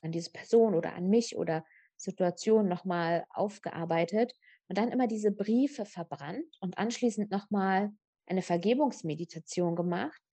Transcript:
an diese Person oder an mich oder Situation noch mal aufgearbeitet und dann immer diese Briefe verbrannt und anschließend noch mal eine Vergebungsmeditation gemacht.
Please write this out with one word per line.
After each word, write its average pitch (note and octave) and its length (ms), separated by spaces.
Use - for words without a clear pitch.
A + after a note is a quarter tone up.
an D#3+ 100
diese E3 200
Person A3+ 420
oder E3 200
an F3+ 140
mich A3+ 280
oder E3 280
Situation G3 720
noch F3 160
mal E3+ 460
aufgearbeitet F3 1000
und F#3 100
dann A#3+ 120
immer B3+ 160
diese G#3+ 260
Briefe A#3 520
verbrannt F3 760
und F3+ 180
anschließend G#3+ 520
noch G3 200
mal G3 420
eine F#3 160
Vergebungsmeditation F3 1300
gemacht. F3 440